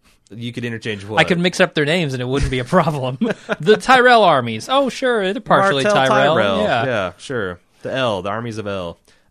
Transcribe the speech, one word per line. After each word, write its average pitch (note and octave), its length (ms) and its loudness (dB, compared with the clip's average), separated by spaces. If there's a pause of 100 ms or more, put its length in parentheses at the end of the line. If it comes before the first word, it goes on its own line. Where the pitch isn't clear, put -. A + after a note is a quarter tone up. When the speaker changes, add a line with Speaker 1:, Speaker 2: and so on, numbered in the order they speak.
(300)
Speaker 1:
You A#2 220 -10
could A#2+ 120 -8
interchange A2 400 -8
Speaker 2:
I G2+ 40 -14
Speaker 1:
what? D#3+ 200 0
Speaker 2:
could F3 100 0
mix F3 220 -2
up F3+ 140 0
their D3+ 120 0
names D#3 260 0
and B2+ 100 -6
it B2 40 -4
wouldn't C3 240 -2
be B2+ 80 -2
a B2 60 -4
problem. C#3+ 560 0
Speaker 1:
<laughs> A3 400 -4
Speaker 2:
The G3 160 4
Tyrell B3 480 6
armies. A#2+ 440 2
Oh, C4+ 220 2
sure, A3 420 -2
they're A#3 80 -8
partially D3 440 2
Speaker 1:
Martell C3+ 220 2
Speaker 2:
Tyrell. - 280 4
Speaker 1:
Tyrell. G2+ 280 2
Speaker 2:
Yeah. B2 240 0
Speaker 1:
Yeah, G2+ 320 -2
sure. G2+ 420 -8 (220)
The F#2+ 100 -8
L, A2+ 300 -2
the G2 60 -6
armies A2 300 -6
of G#2 80 -10
El. F#2 320 -8 (320)